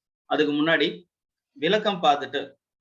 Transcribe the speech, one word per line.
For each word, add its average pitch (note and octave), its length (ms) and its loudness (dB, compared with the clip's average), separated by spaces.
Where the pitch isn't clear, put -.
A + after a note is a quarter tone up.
அதுக்கு D3 280 0
முன்னாடி D3+ 520 0
விளக்கம் F#3+ 500 -2
பார்த்துட்டு C#3+ 520 0